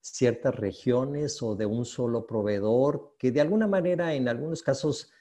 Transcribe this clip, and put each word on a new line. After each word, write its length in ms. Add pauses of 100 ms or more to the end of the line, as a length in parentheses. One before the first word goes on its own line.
ciertas 520
regiones 880
o 120
de 120
un 180
solo 420
proveedor, 920
que 120
de 120
alguna 240
manera 480
en 140
algunos 340
casos 480 (100)